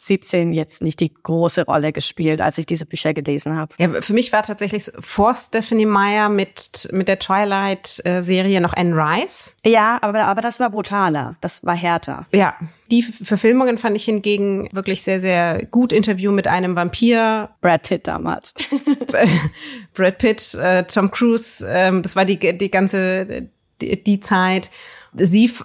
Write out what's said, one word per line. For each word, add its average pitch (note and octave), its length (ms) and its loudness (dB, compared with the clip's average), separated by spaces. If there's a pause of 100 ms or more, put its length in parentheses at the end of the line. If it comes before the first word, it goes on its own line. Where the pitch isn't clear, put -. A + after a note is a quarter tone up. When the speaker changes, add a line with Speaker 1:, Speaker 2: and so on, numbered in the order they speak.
Speaker 1:
siebzehn F3 520 0
jetzt D#3+ 300 -4
nicht D#3+ 160 -4
die D#3+ 160 -2
große E3 500 0
Rolle D3+ 280 0
gespielt, D#3 480 -2
als - 180 0
ich D#3+ 80 -4
diese D#3+ 200 -4
Bücher D#3+ 280 -4
gelesen D3 420 -4
habe. D#3 220 -6
Speaker 2:
Ja, E3+ 240 0
für - 100 -2
mich B3+ 200 2
war G#3+ 100 2
tatsächlich G#3 420 -4 (140)
vor G#3 380 2
Stephenie A3+ 500 0
Meyer G#3 420 2
mit, - 640 -2
mit F#3+ 140 0
der G3 140 0
Twilight, G3 840 0
äh, F3+ 180 0
Serie F#3 380 2
noch E3+ 120 0
Anne F3 240 0
Rice. D#3+ 580 0 (100)
Speaker 1:
Ja, A3+ 380 4
aber, G#3 240 0
aber G3+ 160 0
das A#3 160 -4
war B3 120 0
brutaler, F#3 680 -2
das - 240 -6
war F3 120 0
härter. E3+ 560 -4
Speaker 2:
Ja, G3 220 4 (360)
die A#3 100 4
F-, A#3 260 -6
Verfilmungen A#3 520 2
fand A3 180 -2
ich G#3+ 80 -4
hingegen G3+ 680 0
wirklich F#3+ 300 -4
sehr, F#3+ 180 -2
sehr F3 460 0
gut. A#3+ 260 2
Interview G3+ 400 2
mit G3 160 0
einem F3+ 260 0
Vampir. A3 760 0 (100)
Speaker 1:
Brad F3 240 2
Pitt - 240 -4
damals. E3 460 -6 (400)
<laughs> E3 560 2
Speaker 2:
<laughs> C4 440 -16
Brad F#3+ 240 2
Pitt, A3 360 0
äh, F#3 300 2
Tom F#3+ 260 0
Cruise, A#3 580 0
ähm, F#3 340 2
das F3+ 140 -4
war F#3+ 80 4
die, F#3+ 140 0
die F#3+ 320 0
ganze, F#3+ 800 -2 (320)
die, - 220 -4
die G3+ 180 0
Zeit. F#3 500 0 (480)
Sie G3 280 6
f-, - 180 -4